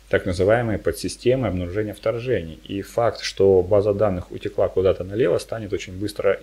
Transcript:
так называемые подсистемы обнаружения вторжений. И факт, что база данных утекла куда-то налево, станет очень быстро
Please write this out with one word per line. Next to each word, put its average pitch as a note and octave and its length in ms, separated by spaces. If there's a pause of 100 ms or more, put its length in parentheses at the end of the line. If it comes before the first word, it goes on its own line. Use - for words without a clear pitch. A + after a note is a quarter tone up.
так - 180
называемые G2+ 520
подсистемы A2+ 720
обнаружения F2+ 460
вторжений. A2+ 640 (100)
И G2 140
факт, A#2 400
что F#2+ 400
база G2+ 320
данных G2 360
утекла - 380
куда-то F#2 360
налево, A#2 340
станет G#2+ 340
очень F#2 220
быстро G2 480